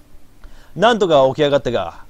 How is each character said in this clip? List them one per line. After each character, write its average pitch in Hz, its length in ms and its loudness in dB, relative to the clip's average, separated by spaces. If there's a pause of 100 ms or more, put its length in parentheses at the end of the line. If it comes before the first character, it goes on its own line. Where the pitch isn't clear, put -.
(760)
な 208 180 2
ん 208 60 -2
と 202 80 0
か 139 220 4
起 135 60 -6
き 151 80 0
上 143 80 2
が 139 60 2
っ 127 40 -2
た 127 100 -6
が、 95 380 -6